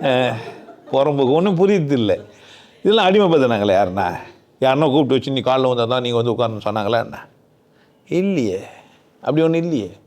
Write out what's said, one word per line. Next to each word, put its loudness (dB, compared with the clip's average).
ஆ, 0
புறம்போக்கு 2
ஒண்ணும் 2
புரியுது 2
இல்ல. 0
இதெல்லாம் 2
அடிமைப்படுத்தினாங்களே 2
யாருன்னா? 0
யாருன்னா 2
கூப்பிட்டு 2
வச்சு, -2
"நீ -4
காலைல 0
வந்தா 0
தான் -2
நீங்க -2
வந்து 0
உட்காரணும்னு" -4
சொன்னாங்களா -2
என்ன? -16
இல்லையே, -2
அப்படி -2
ஒண்ணும் 0
இல்லையே. -4